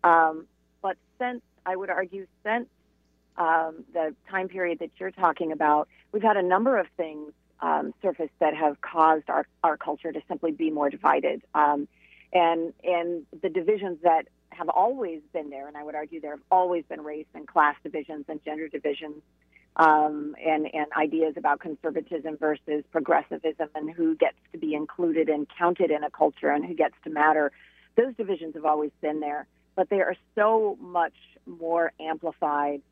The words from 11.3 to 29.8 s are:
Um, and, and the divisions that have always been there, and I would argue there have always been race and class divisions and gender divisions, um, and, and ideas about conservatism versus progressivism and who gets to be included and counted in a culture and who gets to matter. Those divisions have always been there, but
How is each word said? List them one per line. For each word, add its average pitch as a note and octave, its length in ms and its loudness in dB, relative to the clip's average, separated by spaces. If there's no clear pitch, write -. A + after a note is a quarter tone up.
Um, D3 340 2
and, E3 400 2
and E3+ 440 -2
the F#3 60 -2
divisions F3+ 520 -2
that E3 260 4
have D#3+ 200 -6
always G3 520 0
been D3+ 180 -6
there, C#3 160 -12
and D3 100 -16
I D3 60 -12
would D3+ 100 -10
argue D#3 260 -8
there D3 120 -10
have D3 180 -12
always F3+ 360 4
been D#3 180 -12
race D3+ 320 -10
and D3+ 120 -16
class D3 360 4
divisions D3+ 440 -10
and D3+ 160 -10
gender D#3 240 -8
divisions, D3+ 540 -6
um, D3+ 680 4
and, D#3 300 0
and D3+ 140 -2
ideas D#3 400 0
about D3+ 220 0
conservatism D#3 800 -6
versus D3+ 540 -2
progressivism D#3 840 -2
and D#3 160 -6
who E3 240 0
gets - 220 2
to - 60 -16
be D#3 160 -4
included D#3 560 0
and D3+ 160 0
counted F3 360 2
in D3+ 120 0
a D3 60 -4
culture D3+ 400 0
and C#3+ 160 0
who F3+ 80 -8
gets D#3 300 0
to D#3 80 -10
matter. D3+ 400 4
Those A#3+ 180 0
divisions E3+ 400 -6
have D3+ 100 -10
always D3+ 240 2
been D3+ 200 -4
there, D3 260 -6
but F#3 160 0